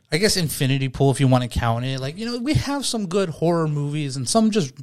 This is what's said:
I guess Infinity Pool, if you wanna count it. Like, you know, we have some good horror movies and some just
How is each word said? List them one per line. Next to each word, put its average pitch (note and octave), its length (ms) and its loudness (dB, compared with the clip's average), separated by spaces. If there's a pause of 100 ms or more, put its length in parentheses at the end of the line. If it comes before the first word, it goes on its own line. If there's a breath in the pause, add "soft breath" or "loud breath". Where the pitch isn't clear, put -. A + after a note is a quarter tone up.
(120)
I D3+ 60 0
guess F#3+ 200 2
Infinity C3+ 520 0
Pool, C#3 220 4
if - 80 0
you C#3 80 6
wanna B2 220 4
count A#2 360 0
it. C3+ 140 -6
Like, C#3 180 -8
you A3 80 -6
know, A#3+ 140 -6
we C4+ 140 0
have C#4+ 320 -4
some G#3+ 220 -4
good F#3 220 0
horror E3 380 0
movies D3 480 -4
and C3+ 120 -6
some A3 240 4
just F3+ 320 0